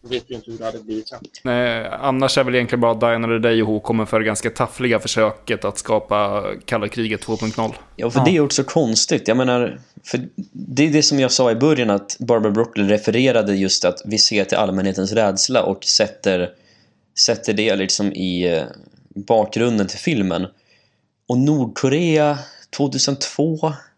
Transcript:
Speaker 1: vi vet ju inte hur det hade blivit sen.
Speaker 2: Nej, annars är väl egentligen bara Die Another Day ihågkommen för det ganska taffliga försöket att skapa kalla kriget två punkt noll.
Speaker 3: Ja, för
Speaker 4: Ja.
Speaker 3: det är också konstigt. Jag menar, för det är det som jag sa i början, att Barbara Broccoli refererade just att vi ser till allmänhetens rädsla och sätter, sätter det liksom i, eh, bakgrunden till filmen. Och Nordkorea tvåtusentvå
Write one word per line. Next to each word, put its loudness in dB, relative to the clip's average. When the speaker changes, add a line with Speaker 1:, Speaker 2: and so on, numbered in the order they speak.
Speaker 1:
vi -6
vet -10
ju -10
inte -14
hur -12
det -10
hade -8
blivit -8
sen. -16
Speaker 2:
Nej, -2
annars 0
är 2
väl 0
egentligen 0
bara 4
Die 0
Another 0
Day 2
ihågkommen 0
för 0
det 0
ganska -2
taffliga -2
försöket -2
att -4
skapa 0
kalla -2
kriget -4
två -4
punkt -4
noll. -4
Speaker 3:
Ja, -4
för 0
Speaker 4:
Ja. 4
Speaker 3:
det 4
är 4
också 0
konstigt. 0
Jag 4
menar, 0
för -4
det -2
är 2
det 4
som 2
jag 2
sa 2
i 2
början, 2
att 0
Barbara 2
Broccoli 0
refererade 2
just 0
att 0
vi -4
ser 2
till 0
allmänhetens 0
rädsla 2
och -2
sätter, 0
sätter 0
det 2
liksom -2
i, 0
eh, 0
bakgrunden 0
till -12
filmen. -2
Och 0
Nordkorea 2
tvåtusentvå -2